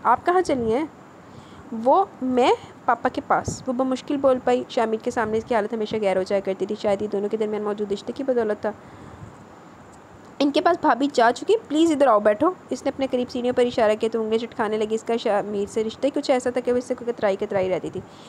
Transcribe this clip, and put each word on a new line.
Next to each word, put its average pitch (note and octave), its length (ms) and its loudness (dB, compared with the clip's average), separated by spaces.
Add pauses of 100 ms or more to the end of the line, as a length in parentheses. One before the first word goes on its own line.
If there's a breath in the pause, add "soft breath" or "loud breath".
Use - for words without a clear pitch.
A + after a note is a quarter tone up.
"आप A#3+ 180 2
कहाँ F4+ 180 4
चली B3 300 -2
हैं?" C#4+ 200 -2 (840 loud breath)
"वो, C#4 340 2 (140)
मैं C4 340 2 (300 loud breath)
पापा B3+ 220 0
के C4+ 120 -4
पास," - 480 -2
वो B3+ 60 -2
बमुश्किल C4 420 -2
बोल C4+ 220 2
पाई। B3 320 0
शामिर A3 300 -2
के B3 100 -4
सामने A3 280 -2
इसकी A3 160 -4
हालत G#3 200 0
हमेशा A3 240 -4
गैर F#3+ 200 2
हो F#3 60 2
जाया G3 160 0
करती F#3+ 260 -2
थी, G#3 80 -4
शायद G#3 280 0
ये G#3 60 -2
दोनों G#3 200 -2
के A3 80 -2
दरमियान G#3+ 280 -2
मौजूद G#3 240 -4
रिश्ते G#3 240 -6
की C#4 100 -8
बदौलत A#3 340 0
था। G#3 180 -6 (1700 loud breath)
"इनके C#4+ 200 2
पास E4+ 220 2
भाभी C#4 240 2
जा C4 240 4
चुकी - 220 -2
हैं, A4+ 160 0
please D#4 240 4
इधर C#4 160 4
आओ, G#3+ 120 6
बैठो।" G#3+ 360 2 (160)
इसने C4+ 180 -4
अपने C4+ 160 -2
करीब B3 220 -2
सीढ़ियों B3 260 -2
पर B3 80 2
इशारा A#3+ 320 2
किया A3 140 0
तो A3+ 120 -2
उंगलियां A3+ 260 0
चटकाने G#3+ 320 -2
लगी। A3 160 0
इसका A3+ 220 -2
शामिर G3+ 520 -2
से A3 140 -2
रिश्ता A3 220 -6
ही C#4 60 2
कुछ C#4+ 200 0
ऐसा B3+ 200 2
था B3+ 100 -2
कि B3 120 0
वो B3 60 2
इससे B3+ 160 -4
कतराई A3+ 420 -2
कतराई G3 320 -2
रहती F3+ 220 -4
थी। F#3 120 -8 (260 loud breath)